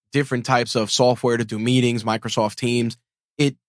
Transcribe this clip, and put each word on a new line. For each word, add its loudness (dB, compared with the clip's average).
different -2
types 0
of 0
software 2
to -2
do -6
meetings, 2
Microsoft -2
Teams, -2
it 2